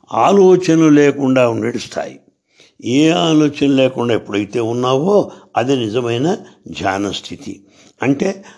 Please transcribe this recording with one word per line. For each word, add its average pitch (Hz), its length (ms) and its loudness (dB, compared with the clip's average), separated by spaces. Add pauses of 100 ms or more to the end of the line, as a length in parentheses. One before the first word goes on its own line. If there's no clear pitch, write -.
(120)
ఆలోచన 160 760 4
లేకుండా 139 600 4
ఉండే 113 300 -4
స్థాయి. - 420 -10 (640)
ఏ 143 260 2
ఆలోచన 156 560 0
లేకుండా 127 480 0
ఎప్పుడైతే 104 460 -4
ఉన్నావో 131 720 -2 (240)
అది 127 200 0
నిజమైన 120 580 -2 (340)
ధ్యాన 98 420 -4
స్థితి. - 540 -14 (380)
అంటే 165 420 -2 (140)